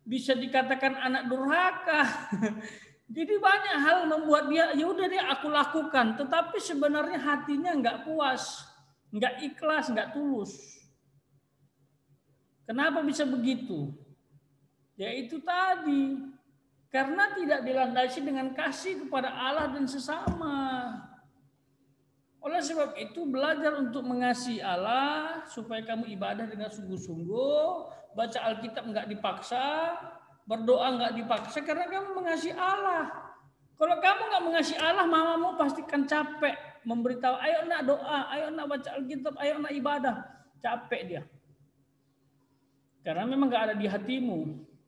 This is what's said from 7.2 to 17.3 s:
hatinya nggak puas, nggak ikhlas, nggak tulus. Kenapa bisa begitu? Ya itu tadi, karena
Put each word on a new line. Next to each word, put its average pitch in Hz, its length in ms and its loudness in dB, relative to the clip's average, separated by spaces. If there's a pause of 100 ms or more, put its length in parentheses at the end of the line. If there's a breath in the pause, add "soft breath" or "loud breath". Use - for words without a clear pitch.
hatinya 294 520 0
nggak 240 320 0
puas, 294 640 -2 (400)
nggak 247 240 0 (200)
ikhlas, 302 360 0
nggak 214 240 -2
tulus. 269 640 -4 (1900)
Kenapa 294 320 2
bisa 285 240 2
begitu? 233 720 -2 (960)
Ya 208 160 -8
itu 254 320 -8
tadi, 320 800 2 (720)
karena 339 400 2